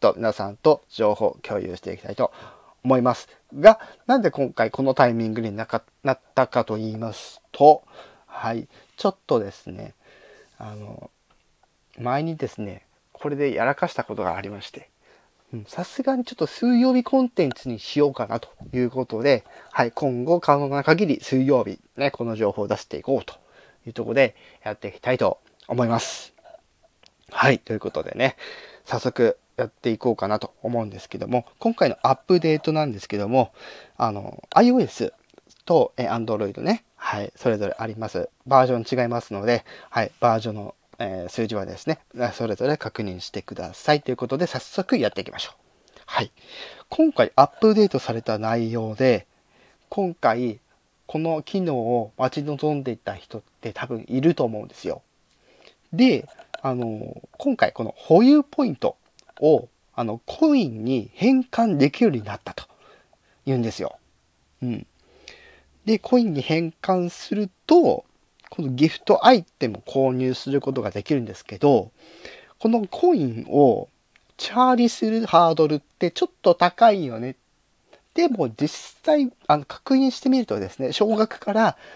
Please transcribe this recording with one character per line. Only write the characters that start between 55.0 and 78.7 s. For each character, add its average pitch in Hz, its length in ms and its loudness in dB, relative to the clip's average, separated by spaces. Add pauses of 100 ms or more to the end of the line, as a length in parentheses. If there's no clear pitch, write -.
で、 190 340 2 (360)
あ 131 120 -2
の、 113 480 -8 (140)
今 269 200 -2
回 - 160 2
こ - 120 -8
の 104 140 -8
保 170 240 6
有 285 200 8
ポ - 220 -2
イ 220 60 0
ン 139 60 -6
ト - 200 -4 (440)
を、 143 280 4 (260)
あ 117 100 -6
の、 110 200 -8
コ 311 300 0
イ 226 140 2
ン 110 160 -8
に 123 280 -2
変 254 300 2
換 226 340 0
で 139 140 4
き - 100 -10
る 240 60 6
よ 165 80 2
う - 20 -4
に 107 80 -6
な 90 120 -8
っ - 60 -20
た - 120 -16
と - 100 -14 (800)
言 135 120 0
う - 20 0
ん 120 40 0
で 113 80 -2
す 104 120 -10
よ。 - 160 -10 (640)
う 127 40 -4
ん。 117 200 -6 (1000)
で、 220 140 2
コ - 200 2
イ 240 60 4
ン 202 80 0
に 143 80 -2
変 160 320 -2 (100)
換 180 280 0
す - 240 -10
る 202 160 -2 (160)
と、 311 380 4 (440)
こ - 140 -8
の 143 60 -4
ギ 131 200 2
フ - 140 -8
ト - 240 4
ア 254 80 10
イ 196 100 4
テ - 240 -6
ム 104 100 -6
を - 20 -20
購 135 340 0
入 127 200 0
す - 160 -8
る 139 100 0
こ 135 120 -2
と 135 80 -4
が 104 100 -4
で 101 120 -6
き 151 120 -2
る 135 60 0
ん 117 40 -4
で 113 100 -10
す - 100 -20
け 101 140 -16
ど、 143 320 4 (680)
こ - 100 0
の 226 180 2
コ 349 280 4
イ 208 80 2
ン 117 260 -4
を 131 400 4 (480)
チ - 140 -10
ャ 254 220 4
ー 247 40 4
ジ 240 120 4
す 220 220 -2
る 226 160 -2
ハ 170 260 6
ー - 20 0
ド 156 140 4
ル 156 60 0
っ 147 60 -2
て - 300 -6
ち - 120 -6
ょ 359 40 2
っ - 40 -20 (100)
と 175 140 6
高 220 360 4
い 196 140 0
よ 117 160 -8
ね。 127 160 -8 (800)
で 339 140 4
も 190 200 0
実 - 460 -6 (100)